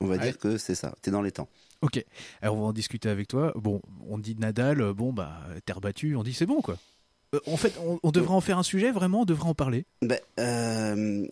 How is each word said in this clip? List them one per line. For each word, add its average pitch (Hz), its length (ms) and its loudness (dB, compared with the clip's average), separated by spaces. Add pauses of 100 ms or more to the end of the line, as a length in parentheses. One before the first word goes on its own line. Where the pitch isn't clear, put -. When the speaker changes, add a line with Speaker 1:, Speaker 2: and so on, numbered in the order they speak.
Speaker 1:
On 95 40 -2
va 92 120 2
Speaker 2:
Ouais. - 40 0
Speaker 1:
dire 127 160 -2
que 110 200 0
c'est 92 180 -2
ça, - 260 -6
t'es - 100 -2
dans 101 100 2
les 98 100 0
temps. - 160 -8 (340)
Speaker 3:
Ok, 131 220 0 (380)
alors 107 160 0
on - 20 -2
va 107 80 0
en 110 60 0
discuter 110 360 -4
avec 101 200 -2
toi. 147 260 0
Bon, 104 260 0 (280)
on 104 100 -6
dit 110 160 -6
Nadal, 117 460 2
euh, 101 120 2
bon, 120 200 -2
bah, 82 260 -6 (260)
terre 92 140 -6
battue, 117 380 -2
on 110 60 0
dit 123 100 -4
c'est 165 120 0
bon, 277 160 2
quoi. 92 140 -2 (580)
Euh, 143 140 2
en 160 80 0
fait, 196 160 2 (160)
on, 175 160 0
on 156 80 4
devrait 175 220 4
en 190 80 6
faire 180 160 2
un 180 60 4
sujet, 196 280 2
vraiment, 196 300 2
on 233 40 4
devrait 165 220 2
en 160 80 4
parler. 131 300 0 (160)
Speaker 1:
Ben, 120 180 2 (180)
euh, 110 960 0